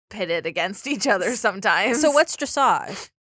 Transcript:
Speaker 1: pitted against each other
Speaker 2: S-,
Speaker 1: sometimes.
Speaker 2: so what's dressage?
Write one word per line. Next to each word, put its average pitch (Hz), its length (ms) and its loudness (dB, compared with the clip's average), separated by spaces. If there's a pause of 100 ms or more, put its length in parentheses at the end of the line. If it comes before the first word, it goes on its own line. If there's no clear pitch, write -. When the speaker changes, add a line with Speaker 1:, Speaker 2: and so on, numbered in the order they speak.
Speaker 1:
pitted 170 380 -4
against 180 400 -4
each 285 200 -2
other 190 220 2
Speaker 2:
S-, 247 100 -2
Speaker 1:
sometimes. 202 640 0
Speaker 2:
so 311 100 6
what's 302 240 2
dressage? 226 760 0 (140)